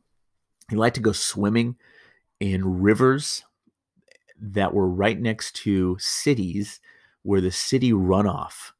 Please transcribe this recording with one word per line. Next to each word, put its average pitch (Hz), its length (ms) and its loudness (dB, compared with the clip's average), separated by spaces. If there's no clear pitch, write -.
he 107 80 -4
liked 117 200 2
to 123 40 -6
go 107 120 2
swimming 113 640 0
in 95 440 -2
rivers 131 600 2
that 101 360 -4
were 95 140 2
right 98 300 0
next 110 380 -6
to 92 420 0
cities 101 800 -2
where 98 180 2
the 92 100 0
city 127 420 0
runoff, 95 880 0